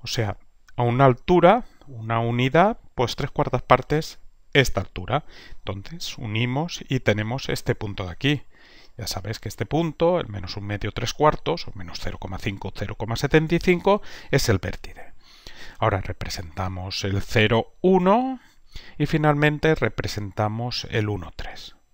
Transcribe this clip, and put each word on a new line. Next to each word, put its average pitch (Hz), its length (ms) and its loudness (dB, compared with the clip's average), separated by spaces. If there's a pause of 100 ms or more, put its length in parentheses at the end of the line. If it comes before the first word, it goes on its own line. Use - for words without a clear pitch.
O 113 60 -12
sea, 107 280 -2 (400)
a 123 60 0
una 120 240 4
altura, 175 580 6 (220)
una 117 340 -2
unidad, 135 580 4 (160)
pues - 220 0
tres 143 140 -6
cuartas 127 320 0
partes - 580 2 (320)
esta 123 300 4
altura. - 420 -4 (400)
Entonces - 540 -8
unimos 123 720 -4
y 131 120 0
tenemos 107 480 0
este 123 260 -2
punto 101 300 -6
de 87 80 -8
aquí. 139 300 0 (540)
Ya - 120 -8
sabes 101 320 -6
que - 100 -8
este - 160 -8
punto, 170 540 0
el - 80 -8
menos 101 280 -10
un 101 80 -10
medio, 104 280 -4
tres - 200 -4
cuartos, 151 560 2
o - 60 -10
menos 85 260 -10
cero - 180 -4
coma 95 200 -8
cinco, - 360 -6
cero 104 200 -6
coma 113 220 -6
setenta 156 400 4
y - 20 2
cinco, 185 420 2 (300)
es - 180 2
el 101 100 4
vértice. - 540 -8 (680)
Ahora 101 220 2
representamos 92 1040 -8
el 98 160 0
cero, 110 640 2
uno, 196 580 4 (560)
y 151 80 2
finalmente 151 720 4
representamos 107 1160 -4
el 107 200 0
uno, 98 260 -6
tres. - 380 -12 (200)